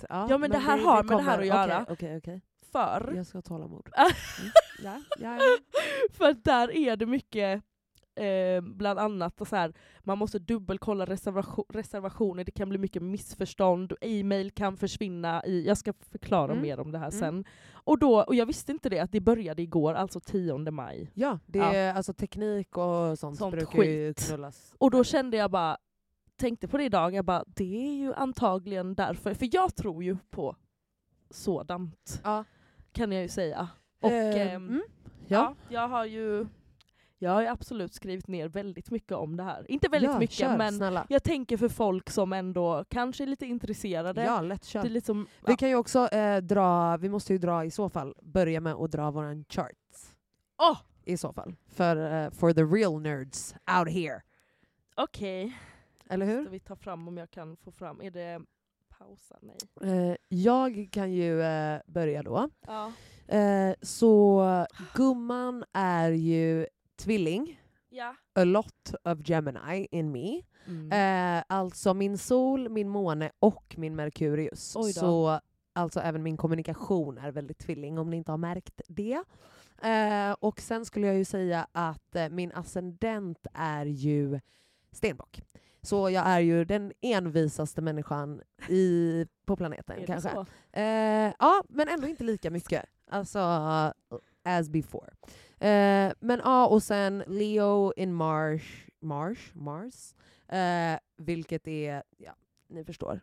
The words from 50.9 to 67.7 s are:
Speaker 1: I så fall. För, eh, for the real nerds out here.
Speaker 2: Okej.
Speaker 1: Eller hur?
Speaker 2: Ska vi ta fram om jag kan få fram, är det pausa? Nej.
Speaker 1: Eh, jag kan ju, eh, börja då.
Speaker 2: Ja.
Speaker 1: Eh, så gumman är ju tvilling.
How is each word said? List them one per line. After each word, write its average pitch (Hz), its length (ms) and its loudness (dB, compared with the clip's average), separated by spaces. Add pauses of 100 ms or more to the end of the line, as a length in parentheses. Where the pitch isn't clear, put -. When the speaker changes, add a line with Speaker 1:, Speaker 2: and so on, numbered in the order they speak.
Speaker 1:
I 180 120 -2
så - 160 -6
fall. - 220 -12 (120)
För, 160 580 0
eh, - 60 -8
for 170 220 4
the 160 100 6
real 165 380 2
nerds 139 540 -8 (240)
out 165 140 2
here. 156 280 -4 (760)
Speaker 2:
Okej. 202 640 -6 (520)
Speaker 1:
Eller 190 160 -2
hur? 226 160 -2
Speaker 2:
Ska 302 100 -10
vi 190 80 -14
ta - 160 -18
fram 170 320 -14
om 175 100 -12
jag 170 140 -16
kan 165 260 -16
få - 140 -20
fram, 170 300 -16
är 190 100 -14
det 170 300 -12 (560)
pausa? - 440 -20
Nej. 190 680 -2
Speaker 1:
Eh, 175 40 -4 (120)
jag 214 640 2
kan 196 200 -4
ju, 170 300 0
eh, 156 460 -2
börja 156 360 -2
då. 185 260 -2 (180)
Speaker 2:
Ja. 214 240 -10 (460)
Speaker 1:
Eh, 196 440 4
så 196 840 6 (280)
gumman 247 720 0 (100)
är 175 380 2
ju 165 540 2 (320)
tvilling. 208 640 -2 (280)